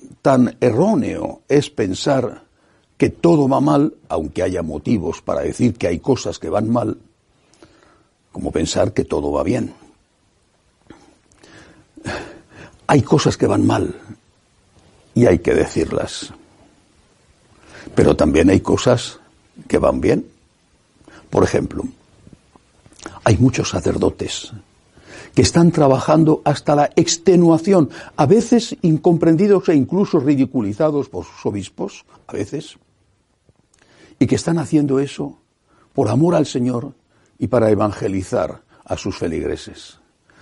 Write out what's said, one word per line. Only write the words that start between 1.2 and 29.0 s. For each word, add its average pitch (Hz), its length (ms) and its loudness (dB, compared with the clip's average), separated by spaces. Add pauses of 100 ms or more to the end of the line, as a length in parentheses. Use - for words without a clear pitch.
es 139 220 0
pensar 117 760 -4 (540)
que 143 120 2
todo 156 380 2
va 131 140 0
mal, 147 320 2 (160)
aunque 80 340 -4
haya 92 200 -4
motivos 80 580 -4
para 71 200 -4
decir 107 340 -2
que - 120 -4
hay 87 120 -2
cosas 120 400 -4
que 80 100 -10
van 107 200 -2
mal, 117 280 -2 (1300)
como 69 200 -8
pensar 82 400 -2
que - 140 -2
todo 71 260 -4
va 71 120 -2
bien. 107 300 -4 (3250)
Hay 147 140 4
cosas - 360 0
que 120 100 0
van 101 180 0
mal, 104 300 -2 (1160)
y 120 120 4
hay 90 140 4
que - 140 -2
decirlas. - 800 -4 (1600)
Pero - 200 4
también 76 340 2
hay 98 120 4
cosas - 580 -2 (480)
que - 100 0
van - 240 0
bien. 139 260 0 (1000)
Por - 140 2
ejemplo, - 400 -4 (1400)
hay 117 140 2
muchos - 320 0
sacerdotes - 800 -4 (840)
que 131 60 6
están 170 300 4
trabajando 151 760 4
hasta 147 300 0
la 147 200 2
extenuación, 170 920 4 (260)
a 147 100 2
veces 226 560 2
incomprendidos 170 880 2